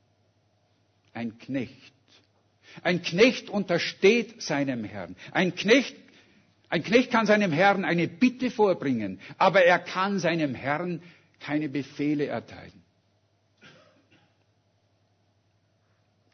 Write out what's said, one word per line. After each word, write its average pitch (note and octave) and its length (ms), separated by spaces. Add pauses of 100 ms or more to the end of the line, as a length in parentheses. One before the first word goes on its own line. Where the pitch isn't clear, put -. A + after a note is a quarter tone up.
(1120)
Ein A#2 240
Knecht. - 560 (920)
Ein F3 180
Knecht G#3+ 480
untersteht G3 920
seinem C3+ 420
Herrn. F#2+ 320 (160)
Ein F3 240
Knecht, A#3 400 (760)
ein E3+ 140
Knecht B3 280
kann A3+ 140
seinem G#3 260
Herrn F#3+ 340
eine E3+ 220
Bitte B3+ 440
vorbringen, B2+ 680 (180)
aber F#3 260
er F3 160
kann F#3+ 400
seinem D#3+ 340
Herrn D#3 480 (380)
keine D3 300
Befehle D3 560
erteilen. A2+ 580 (3500)